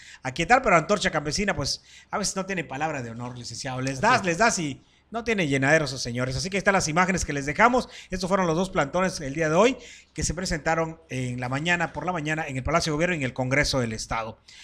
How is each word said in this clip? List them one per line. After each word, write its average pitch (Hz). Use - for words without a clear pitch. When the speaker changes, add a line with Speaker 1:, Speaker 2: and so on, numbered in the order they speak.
Speaker 1:
a 131
quietar, 170
pero 202
Antorcha 175
Campesina, 165
pues, 139
a 175
veces 202
no 190
tiene 190
palabra 139
de 117
honor, 123
licenciado. 127
Les 135
das, 214
Speaker 2:
Así 233
es. 196
Speaker 1:
les 170
das 226
y 147
no 226
tiene 196
llenadero 139
esos 135
señores. 127
Así 170
que 190
ahí 196
están 196
las 170
imágenes 175
que 151
les 139
dejamos. 226
Estos 180
fueron 190
los 156
dos 180
plantones 180
el 139
día 160
de 156
hoy 247
que 156
se 160
presentaron 165
en 127
la 123
mañana, 165
por 151
la 180
mañana, 156
en 135
el 131
Palacio 160
de -
Gobierno 175
y -
en 139
el 123
Congreso 135
del 117
Estado. 113